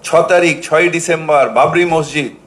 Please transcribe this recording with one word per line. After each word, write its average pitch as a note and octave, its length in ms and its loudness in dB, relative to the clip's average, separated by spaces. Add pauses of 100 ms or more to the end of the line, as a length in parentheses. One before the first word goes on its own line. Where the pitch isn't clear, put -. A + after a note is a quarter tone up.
ছ - 60 -12 (200)
তারিখ, F3 340 2
ছয়ই E3+ 260 0
ডিসেম্বর, D#3+ 600 0
বাবরি D#3 360 2
মসজিদ D3+ 460 -4 (160)